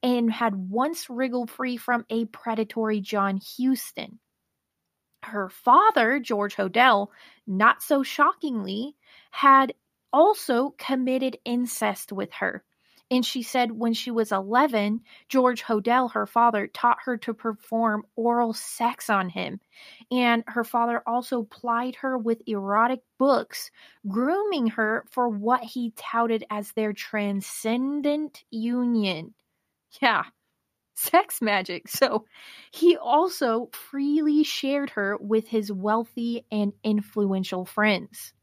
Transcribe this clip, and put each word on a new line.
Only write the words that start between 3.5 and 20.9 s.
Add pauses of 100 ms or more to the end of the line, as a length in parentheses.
Her
father,
George
Hodel, (380)
not
so
shockingly, (360)
had (380)
also
committed
incest
with
her. (460)
And
she
said
when
she
was
eleven, (300)
George
Hodel,
her
father,
taught
her
to
perform (120)
oral
sex
on
him. (500)
And
her
father